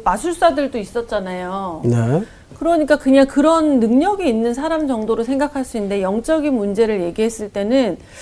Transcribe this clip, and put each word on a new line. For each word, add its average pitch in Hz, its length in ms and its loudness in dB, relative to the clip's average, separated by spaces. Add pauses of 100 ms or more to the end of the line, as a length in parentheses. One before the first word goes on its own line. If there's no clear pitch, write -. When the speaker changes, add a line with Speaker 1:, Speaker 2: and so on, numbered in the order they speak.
Speaker 1:
마술사들도 277 720 0
있었잖아요. 190 1040 -6
Speaker 2:
네. 120 400 2 (340)
Speaker 1:
그러니까 302 400 2
그냥 269 300 4
그런 302 540 4
능력이 320 460 2
있는 226 260 0
사람 311 340 -2
정도로 226 380 -2
생각할 269 400 -2
수 - 120 -10
있는데, 202 240 -2
영적인 269 520 0
문제를 208 500 0
얘기했을 208 460 -4
때는 208 480 0 (240)